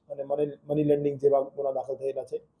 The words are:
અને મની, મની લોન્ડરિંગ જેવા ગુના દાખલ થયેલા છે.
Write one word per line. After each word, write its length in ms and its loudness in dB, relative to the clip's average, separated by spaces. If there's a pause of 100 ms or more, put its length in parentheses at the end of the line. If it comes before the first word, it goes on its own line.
(100)
અને 120 -8
મની, 240 0 (240)
મની 140 2
લોન્ડરિંગ 340 2
જેવા 220 6
ગુના 320 -4
દાખલ 220 -4
થયેલા 300 -4
છે. 120 -8 (240)